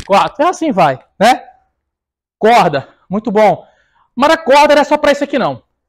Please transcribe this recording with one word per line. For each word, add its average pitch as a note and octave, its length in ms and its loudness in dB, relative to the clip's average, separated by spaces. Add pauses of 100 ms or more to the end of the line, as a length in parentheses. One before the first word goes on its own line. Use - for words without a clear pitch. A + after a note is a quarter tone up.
quatro. F#3+ 400 -2
É E4+ 40 0
assim E4 240 -4
vai, D#3 260 0 (200)
né? B3 300 0 (880)
Corda, F3+ 560 0 (160)
muito G#3+ 220 -6
bom. G3+ 360 0 (500)
Mas C#4 140 0
a D#4+ 60 2
corda D4 380 2
não D4 80 2
é - 20 0
só D4 140 -2
pra C#4+ 140 0
isso C#4+ 100 -4
aqui, C#4 160 -6
não. D3 240 -6 (260)